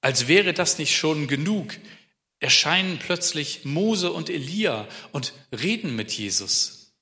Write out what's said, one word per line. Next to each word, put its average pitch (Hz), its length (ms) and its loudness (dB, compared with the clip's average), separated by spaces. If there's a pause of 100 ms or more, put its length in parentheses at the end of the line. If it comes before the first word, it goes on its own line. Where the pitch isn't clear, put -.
als 131 260 2
wäre 180 260 6
das 170 260 2
nicht 147 160 0
schon 151 320 0
genug, 147 500 -2 (640)
erscheinen 175 580 2
plötzlich - 680 -2
Mose 180 460 0
und 165 180 -6
Elia 151 580 -2 (240)
und 131 220 -6 (180)
reden 151 440 -2
mit 110 160 -4
Jesus. - 800 -2 (100)